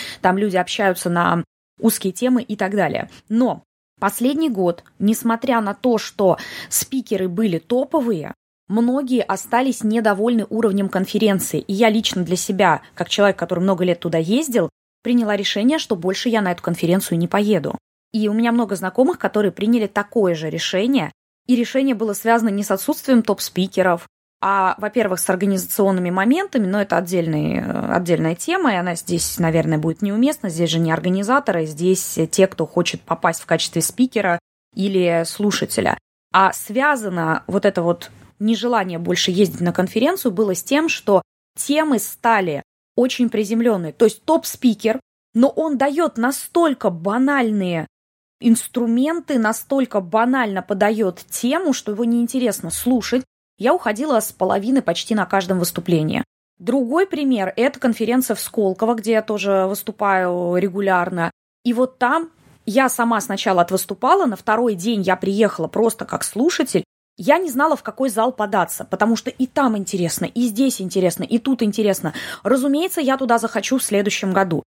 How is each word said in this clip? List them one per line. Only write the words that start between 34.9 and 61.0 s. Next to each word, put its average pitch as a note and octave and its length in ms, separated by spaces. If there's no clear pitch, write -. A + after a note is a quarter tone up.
слушателя. - 720
А F#3+ 220
связано G#3+ 920
вот F#3+ 180
это G3 160
вот F3 300
нежелание G#3+ 580
больше F3 340
ездить F3 280
на F3 140
конференцию A3+ 580
было F#3+ 240
с - 80
тем, D#4 240
что G3 340
темы D4 420
стали F#3+ 640
очень B3 340
приземлённые. G#3 640
То - 140
есть - 180
топ-спикер, B3+ 800
но B3+ 160
он D4+ 280
даёт C#4+ 400
настолько C4 720
банальные G3+ 960
инструменты, A#3+ 1000
настолько A3+ 600
банально A3 600
подаёт G#3 680
тему, D4+ 420
что G#3+ 220
его G#3+ 100
неинтересно A#3 640
слушать. B3 540
Я B3 160
уходила B3 460
с - 140
половины G3+ 480
почти - 340
на G3 100
каждом F#3+ 320
выступлении. E3+ 640
Другой C4 480
пример — C4 480
это C4 240
конференция A#3 560
в - 60
Сколково, A3 540
где A3 180
я A3 80
тоже G3 460
выступаю F#3 920
регулярно. F3+ 720